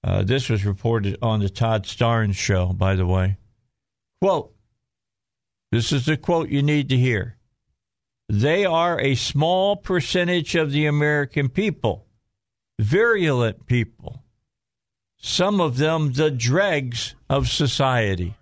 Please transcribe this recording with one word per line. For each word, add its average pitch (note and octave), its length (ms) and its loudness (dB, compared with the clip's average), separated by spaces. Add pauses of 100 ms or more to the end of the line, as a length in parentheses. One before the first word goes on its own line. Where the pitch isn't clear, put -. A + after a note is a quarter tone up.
Uh, F#2 180 0
this C3 280 -2
was G#2 160 0
reported G#2 560 -2
on A2 180 0
the G2+ 80 -2
Todd A2 380 -2
Starnes A2+ 500 0
show, F#2 380 0
by F#2+ 220 0
the F#2 100 0
way. F#2 320 0 (840)
Quote, C#4 320 0 (1160)
this A#2 220 0
is C3+ 120 0
the D#3 120 0
quote E3+ 320 0
you C#3 120 0
need D3 280 2
to C3 80 2
hear. A#2 400 0 (920)
"They D#3 380 2
are E3+ 340 0
a C3+ 160 0
small F#3 640 0
percentage F3+ 760 -2
of D#3 180 0
the D3+ 140 0
American D3 600 0
people, E3 580 -2 (720)
virulent D3 880 2
people, - 600 -4 (880)
some F#3+ 460 0
of C3+ 160 0
them D3+ 340 0
the D3+ 200 2
dregs C3 840 -2 (140)
of C#3 180 0
society." A2 960 0